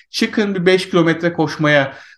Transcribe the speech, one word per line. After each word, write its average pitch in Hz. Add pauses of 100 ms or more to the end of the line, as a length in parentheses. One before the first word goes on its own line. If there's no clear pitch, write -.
(100)
Çıkın 214
bir 175
beş 185
kilometre 170
koşmaya 147 (240)